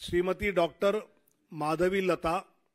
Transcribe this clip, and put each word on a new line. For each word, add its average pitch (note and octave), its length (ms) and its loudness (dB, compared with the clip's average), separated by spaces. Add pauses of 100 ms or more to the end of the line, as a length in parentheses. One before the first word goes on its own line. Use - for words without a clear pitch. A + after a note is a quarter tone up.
श्रीमती F#3 500 -2
डॉक्टर F3+ 480 2 (520)
माधवी E3 500 0
लता, E3+ 340 0 (400)